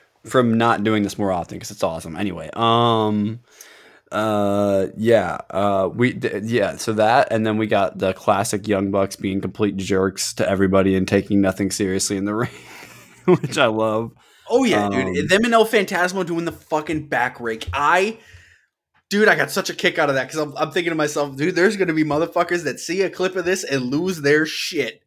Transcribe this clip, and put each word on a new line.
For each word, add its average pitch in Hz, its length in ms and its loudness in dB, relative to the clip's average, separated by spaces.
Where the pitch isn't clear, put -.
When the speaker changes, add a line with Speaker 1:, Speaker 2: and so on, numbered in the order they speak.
Speaker 1:
from 120 340 2
not 117 260 2
doing 107 180 2
this 98 160 -4
more 98 140 0
often 87 260 -6
'cause - 120 -14
it's 98 120 -6
awesome. 82 340 -6
Anyway, 85 360 -6
um, 113 880 2
uh, 101 720 2
yeah, 107 420 2
uh, 98 420 0
we, 120 200 2
th-, 107 320 -4
yeah, 101 320 0
so - 160 -4
that, 110 400 4
and 110 140 0
then 107 100 0
we 110 100 0
got 98 320 0
the 95 140 0
classic 104 560 -2
Young 98 220 0
Bucks 98 260 -2
being 98 240 -4
complete 98 360 -2
jerks 95 580 -2
to - 140 -2
everybody 95 460 4
and 95 140 0
taking 101 320 2
nothing 95 300 0
seriously 98 460 -2
in 98 80 -4
the 104 100 -4
<laughs> - 20 -4
ring, 120 140 -2
which 175 320 2
I 135 80 4
love. 110 460 -2
Speaker 2:
Oh, 247 160 4
yeah, 208 260 2
dude. - 280 -2
Speaker 1:
Um, 160 100 -2
Speaker 2:
Them 202 180 4
and 233 80 2
El 226 120 6
Phantasmo 190 580 0
doing 170 200 -4
the 165 80 -4
fucking 151 560 -4
back 123 320 -2
rake. 113 320 -6
I, 180 460 2
dude, 208 180 2
I 180 100 6
got 143 140 -2
such 190 200 -4
a 156 40 -8
kick 175 240 0
out 147 120 2
of 135 60 0
that 131 140 -2
'cause 151 80 -8
I'm, 147 200 -4
I'm 151 120 -2
thinking 170 200 -2
to 165 60 -2
myself, 147 380 -2
dude, 160 220 -2
there's 196 220 4
gonna 170 160 0
be 156 100 2
motherfuckers 170 600 0
that 127 140 -6
see 185 220 -4
a 185 100 0
clip 185 260 -4
of 175 100 -4
this 190 180 -2
and 135 200 -2
lose 156 360 -2
their 147 240 2
shit. 143 640 -6